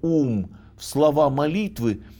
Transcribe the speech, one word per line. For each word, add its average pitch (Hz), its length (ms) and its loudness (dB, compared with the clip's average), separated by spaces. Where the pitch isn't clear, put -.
ум 135 540 0
в - 80 -18
слова 147 460 2
молитвы, 143 720 -2